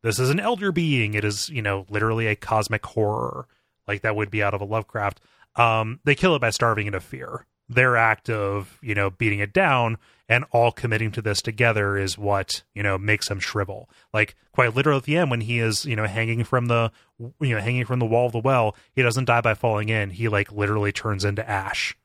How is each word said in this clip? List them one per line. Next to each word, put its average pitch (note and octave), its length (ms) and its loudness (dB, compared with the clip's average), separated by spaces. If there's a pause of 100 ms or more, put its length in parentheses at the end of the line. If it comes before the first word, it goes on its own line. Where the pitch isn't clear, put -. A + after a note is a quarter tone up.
this A2 160 0
is B2+ 140 0
an E3+ 80 0
elder G3+ 320 0
being. C#3 420 0
It G#2 100 0
is, G2+ 260 -4
you C3+ 120 -6
know, G2 280 -2
literally A2 380 0
a G#2 80 2
cosmic A2 500 -2
horror. A#2+ 640 -4 (400)
Like, G2+ 140 -4
that A2 140 0
would G#2 160 -2
be G#2+ 100 0
out G2+ 140 2
of G2 60 -4
a G2+ 40 -6
Lovecraft. G#2 540 -4 (360)
Um, A2+ 500 2
they D3 100 4
kill F3+ 200 4
it C3+ 40 -2
by A#2 100 2
starving G#2+ 380 0
it G2+ 80 -6
of F2+ 80 -6
fear. - 420 -12 (240)
Their B2 280 4
act A2+ 340 2
of, G2+ 500 -4
you G#2 140 -4
know, G2 160 2
beating G2+ 280 0
it G2+ 140 -4
down B2+ 440 2 (300)
and B2 240 2
all A#2 200 4
committing A2 400 -2
to A2+ 100 -6
this G#2 200 -2
together G#2+ 560 0
is G2 200 -4
what, G2+ 460 -2 (100)
you G2+ 80 -8
know, G2 160 0
makes G#2+ 320 -2
him G2 100 -6
shrivel. G2 500 -6 (240)
Like, G#2+ 220 0 (160)
quite A#2+ 240 2
literally C#3 220 4
at B2+ 60 -2
the D3+ 140 0
end E3+ 140 2
when A#2 100 0
he A#2 180 -2
is, A2+ 260 0
you B2 100 -2
know, G#2+ 120 -2
hanging A2+ 360 -2
from A#2+ 240 0
the, A#2 240 2 (480)
you B2 160 0
know, G#2 60 -2
hanging A#2+ 240 -2
from B2 140 -2
the A#2+ 60 2
wall A#2 220 4
of A#2 40 -2
the A#2 80 -2
well, A#2 360 2 (200)
he C3+ 60 2
doesn't A#2+ 240 2
die A#2+ 160 4
by A2+ 120 2
falling G#2+ 360 0
in. G#2+ 220 -2
He, A2 160 -4
like, G2+ 240 0
literally G#2 400 0
turns G2+ 320 -4
into G#2 240 -2
ash G2+ 580 -4